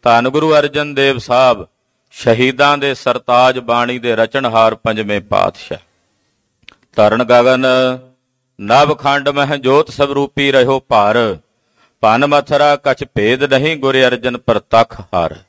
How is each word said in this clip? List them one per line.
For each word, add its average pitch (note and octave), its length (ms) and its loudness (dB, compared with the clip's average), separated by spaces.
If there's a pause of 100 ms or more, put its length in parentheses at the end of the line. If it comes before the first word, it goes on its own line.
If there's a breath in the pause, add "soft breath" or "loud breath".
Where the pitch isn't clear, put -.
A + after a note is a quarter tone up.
ਧੰਨ A#2+ 240 2
ਗੁਰੂ D3+ 260 0
ਅਰਜਨ D3 400 -2
ਦੇਵ C3+ 240 0
ਸਾਹਿਬ, A#2+ 480 0 (440)
ਸ਼ਹੀਦਾਂ C3 680 0
ਦੇ C#3 160 -2
ਸਰਤਾਜ B2 640 0
ਬਾਣੀ A#2+ 400 -4
ਦੇ A#2 180 -4
ਰਚਨਹਾਰ A2+ 580 0
ਪੰਜਵੇਂ G#2+ 460 -4
ਪਾਤਸ਼ਾਹ। - 580 -4 (1200)
"ਧਰਨ A2 280 2
ਗਗਨ B2 420 2 (960)
ਨਭ C#3 380 2
ਖੰਡ C#3 300 -2
ਮਹਿ C#3+ 300 -2
ਜੋਤ C3+ 320 0
ਸਵਰੂਪੀ C#3 640 -2
ਰਹਿਓ C3 360 0
ਭਰ, G#2+ 500 0 (640)
ਭਨ A#2 240 2
ਮਥਰਾ D3 500 0
ਕਛ C3+ 280 -4 (100)
ਭੇਦ A#2+ 300 0
ਨਹੀਂ C3+ 320 0
ਗੁਰ C3 320 2
ਅਰਜਨ A#2+ 280 -4
ਪ੍ਰਤੱਖ A2+ 640 -2
ਹਰ। E2+ 340 -4 (140)